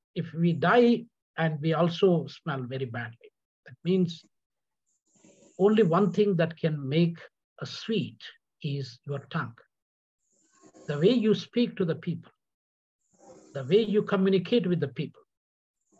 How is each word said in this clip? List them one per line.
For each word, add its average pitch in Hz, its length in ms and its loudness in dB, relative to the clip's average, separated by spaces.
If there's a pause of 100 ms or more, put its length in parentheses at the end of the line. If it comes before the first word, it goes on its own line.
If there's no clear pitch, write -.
(160)
if 170 180 -8
we 170 180 2
die, 214 540 4 (320)
and 160 240 -2
we 160 120 0
also 165 540 2
smell 135 360 -10
very 131 220 -8
badly. 117 460 -12 (340)
That - 100 -20 (100)
means 175 400 -2 (1300)
only 214 240 4
one 175 280 4
thing 202 240 2
that 165 220 -2
can 151 300 -4
make 170 300 2 (440)
a - 40 -8
sweet 135 520 -6 (460)
is 139 420 -8
your 139 140 -10 (100)
tongue. 123 240 -8 (1300)
The 147 100 -6
way 175 140 4
you 214 240 2
speak - 420 -2
to 190 80 -2
the 160 100 -4
people, - 360 -10 (1200)
the 135 120 -8
way 196 180 4
you 208 180 2
communicate 190 640 0
with 175 140 0
the 139 80 -2
people, - 340 -10 (800)